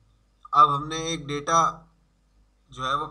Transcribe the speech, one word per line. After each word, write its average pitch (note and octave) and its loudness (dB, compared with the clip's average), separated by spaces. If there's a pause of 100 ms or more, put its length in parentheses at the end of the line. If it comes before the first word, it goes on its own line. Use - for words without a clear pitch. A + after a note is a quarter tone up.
(520)
अब D3 6
हमने D#3 -4
एक D#3+ -6
data D3 0 (1120)
जो C3 -12
है C3 -2
वो D#3 -4